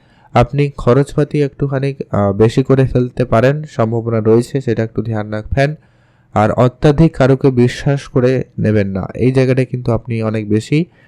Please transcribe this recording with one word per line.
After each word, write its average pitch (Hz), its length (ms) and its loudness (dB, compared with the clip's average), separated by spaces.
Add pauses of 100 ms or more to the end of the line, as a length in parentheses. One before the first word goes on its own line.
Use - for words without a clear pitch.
(340)
আপনি 139 360 2
খরচপাতি 143 720 0
একটুখানি, 139 520 -4 (180)
আহ, 101 220 0
বেশি 113 300 2
করে 135 220 2
ফেলতে 127 400 -2
পারেন, 131 380 0
সম্ভাবনা 117 560 -4
রয়েছে, 117 420 2
সেটা 113 220 -2
একটু 113 200 -6
ধ্যান 107 260 -6
রাখবেন। 139 460 -2 (580)
আর 107 180 2
অত্যাধিক 147 680 2
কারোকে 135 340 2
বিশ্বাস 131 560 0
করে 127 360 0 (160)
নেবেন 107 280 0
না, 95 280 -6
এই 127 160 0
জায়গাটায় 131 340 0
কিন্তু 123 260 -6
আপনি 113 320 -4
অনেক 107 260 -4
বেশি 127 360 0 (220)